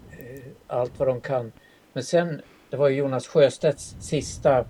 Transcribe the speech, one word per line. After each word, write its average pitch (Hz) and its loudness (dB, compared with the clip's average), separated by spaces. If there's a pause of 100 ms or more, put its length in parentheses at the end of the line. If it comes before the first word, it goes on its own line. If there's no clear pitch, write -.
(120)
eh, 127 -18 (280)
allt 123 -2
vad 139 2
de 127 0
kan. 123 -4 (420)
Men - -6
sen, 170 0 (280)
det 131 -6
var 143 4
ju 135 2
Jonas 135 -2
Sjöstedts - 2
sista 135 0